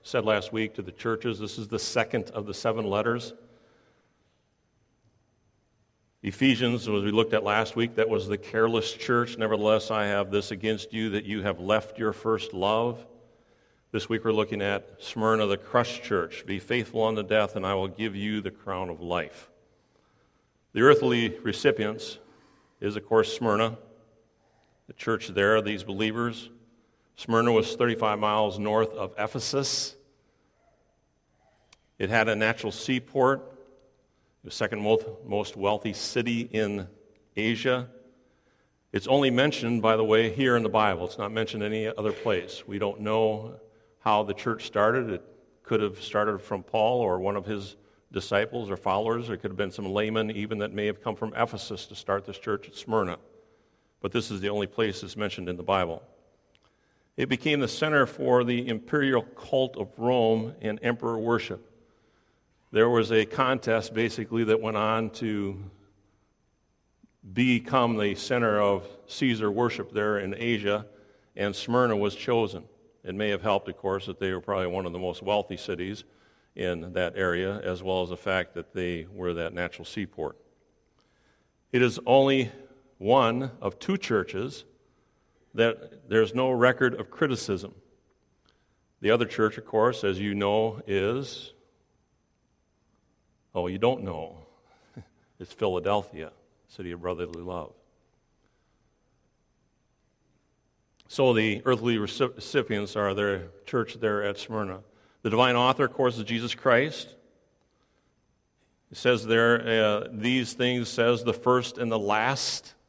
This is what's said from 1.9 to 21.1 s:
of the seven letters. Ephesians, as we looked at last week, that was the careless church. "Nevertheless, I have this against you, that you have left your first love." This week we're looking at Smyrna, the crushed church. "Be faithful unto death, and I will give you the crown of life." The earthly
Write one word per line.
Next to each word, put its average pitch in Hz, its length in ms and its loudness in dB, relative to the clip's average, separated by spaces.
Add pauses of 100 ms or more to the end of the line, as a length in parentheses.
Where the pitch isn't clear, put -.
of 104 140 -8
the 101 80 -10
seven 113 300 -2
letters. 107 500 -2 (3000)
Ephesians, 120 600 2
as 110 80 -8
we 104 220 0
looked 110 220 4
at 107 120 2
last 110 320 2
week, 117 180 0
that 110 140 2
was 101 180 0
the 101 100 -2
careless 113 540 0
church. 120 460 0
"Nevertheless, 107 520 2
I 107 180 0
have 101 240 0
this 101 200 0
against 107 400 -4
you, 110 200 -2
that 104 120 -2
you 104 200 -4
have 90 180 -2
left 107 360 0
your 110 140 0
first - 420 -2
love." 113 540 0 (840)
This - 160 -4
week 113 160 -2
we're 110 80 2
looking 104 280 0
at 98 400 -4
Smyrna, 110 440 2
the 98 100 2
crushed - 480 0
church. 85 420 -2
"Be 95 140 -4
faithful 113 460 -2
unto 107 180 0
death, 104 320 2
and 95 100 -4
I 98 100 0
will 95 120 0
give 101 300 -6
you 107 240 -4
the 98 100 -6
crown 92 380 -8
of 82 100 -10
life." 87 500 -6 (1200)
The 107 80 2
earthly 123 580 6